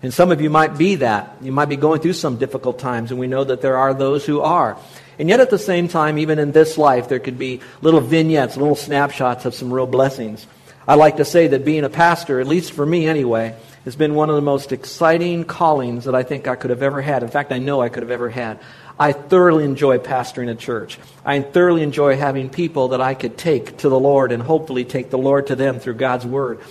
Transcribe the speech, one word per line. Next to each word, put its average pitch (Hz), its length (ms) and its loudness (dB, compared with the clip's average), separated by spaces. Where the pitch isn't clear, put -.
And 127 100 -4
some 180 180 4
of 156 80 0
you 151 120 0
might 156 260 2
be 185 180 2
that. 113 460 -2
You 131 100 -8
might 143 180 0
be 143 80 -4
going 151 220 2
through 165 140 0
some 139 240 -4
difficult 127 400 -4
times, 117 320 -6
and 127 100 -6
we 127 60 -4
know 131 180 -2
that 131 180 -4
there 131 160 0
are 135 140 2
those 139 320 0
who 147 160 -2
are. 143 380 0
And 151 100 -4
yet 214 120 4
at 254 100 6
the 208 80 2
same 175 300 0
time, 151 320 0
even 156 180 0
in 147 140 0
this 156 260 6
life, 135 320 2
there 131 80 0
could 123 220 -8
be 127 220 -8
little 160 200 6
vignettes, 156 540 2
little 143 200 2
snapshots 139 680 -2
of 123 100 -4
some 123 180 -8
real 127 140 -2
blessings. 127 580 -2
I 131 60 6
like 151 240 6
to 147 80 2
say 170 220 4
that 135 180 0
being 151 200 0
a 131 40 -2
pastor, 170 500 2
at 127 60 -2
least 170 280 -2
for 147 120 -2
me 160 220 0
anyway, 113 480 0
has 127 100 -12
been 151 180 0
one 151 160 2
of 151 60 2
the 147 80 0
most 139 280 -2
exciting 170 720 0
callings 131 640 -2
that 131 80 -2
I 127 80 2
think 135 260 -6
I 127 80 -2
could 123 140 -8
have 123 140 -2
ever 139 180 -2
had. 139 220 -2
In 117 60 -8
fact, 143 220 -4
I 131 60 -4
know 135 240 -2
I 120 80 0
could 120 140 -10
have 117 80 -8
ever 120 180 -6
had. 113 300 -8
I 190 140 2
thoroughly 175 540 4
enjoy 135 320 2
pastoring 127 520 -6
a 113 60 -6
church. 113 420 -8
I 139 160 -2
thoroughly 170 420 2
enjoy 143 320 2
having 135 340 -4
people 147 400 -2
that 127 120 -2
I 135 120 -2
could 131 240 -8
take 151 420 -4
to 143 100 2
the 131 100 4
Lord 135 320 4
and 117 100 -4
hopefully 135 440 -2
take 123 240 -6
the 131 80 -4
Lord 139 300 0
to 135 80 -2
them 131 260 -2
through 120 140 -6
God's 123 300 -2
Word. 127 460 -6